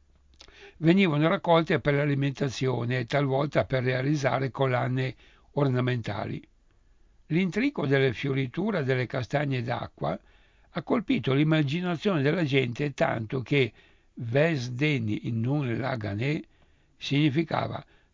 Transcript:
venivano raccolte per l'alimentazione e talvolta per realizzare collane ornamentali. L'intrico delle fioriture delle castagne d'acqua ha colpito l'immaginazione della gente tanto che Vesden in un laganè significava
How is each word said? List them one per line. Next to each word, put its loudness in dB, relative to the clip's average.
venivano 4
raccolte 2
per 0
l'alimentazione 0
e -4
talvolta 0
per -2
realizzare 0
collane 0
ornamentali. -2
L'intrico 0
delle 4
fioriture -2
delle 0
castagne -2
d'acqua -6
ha -6
colpito 0
l'immaginazione 2
della 2
gente 0
tanto -2
che 2
Vesden 0
in -2
un 0
laganè -2
significava 0